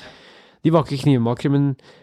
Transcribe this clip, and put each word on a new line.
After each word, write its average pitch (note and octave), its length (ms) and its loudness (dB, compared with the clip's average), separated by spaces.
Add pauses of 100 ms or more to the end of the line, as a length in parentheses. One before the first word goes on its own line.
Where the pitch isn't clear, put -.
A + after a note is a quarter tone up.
(640)
De D#3+ 80 2
var D#3 160 2
ikke C#3 160 -8
knivmakere, B2 480 0
men C#3+ 140 2 (360)